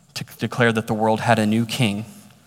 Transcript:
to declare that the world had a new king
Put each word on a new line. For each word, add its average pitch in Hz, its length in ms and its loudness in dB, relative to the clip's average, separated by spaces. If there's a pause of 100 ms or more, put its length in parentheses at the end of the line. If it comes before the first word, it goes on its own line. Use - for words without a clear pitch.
(140)
to - 100 -10
declare 117 480 0
that 110 160 -2
the 117 60 -2
world 110 260 0
had 117 180 4
a 107 80 2
new 110 180 2
king 110 400 -2 (420)